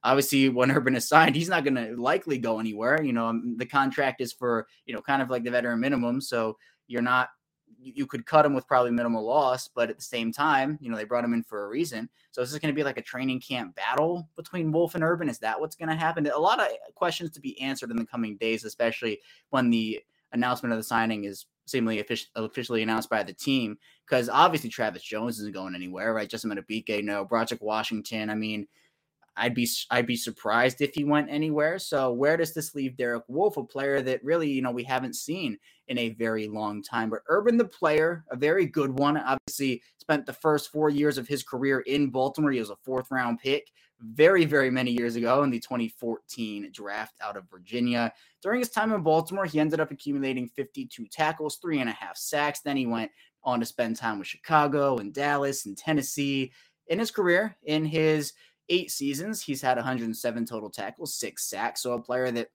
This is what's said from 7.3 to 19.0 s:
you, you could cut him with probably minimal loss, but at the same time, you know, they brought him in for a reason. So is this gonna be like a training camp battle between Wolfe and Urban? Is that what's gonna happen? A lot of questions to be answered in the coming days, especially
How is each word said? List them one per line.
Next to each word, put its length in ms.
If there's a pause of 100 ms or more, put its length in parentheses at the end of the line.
you, 180
you 100
could 200
cut 180
him 80
with 140
probably 240
minimal 340
loss, 500
but 140
at 80
the 80
same 260
time, 520
you 80
know, 80
they 60
brought 200
him 80
in 100
for 220
a 40
reason. 420 (220)
So 100
is 100
this 80
gonna 140
be 100
like 140
a 40
training 380
camp 360
battle 600
between 360
Wolfe 220
and 80
Urban? 280
Is 80
that 200
what's 160
gonna 220
happen? 300
A 120
lot 220
of 80 (260)
questions 360
to 100
be 220
answered 280
in 60
the 80
coming 320
days, 280
especially 560 (280)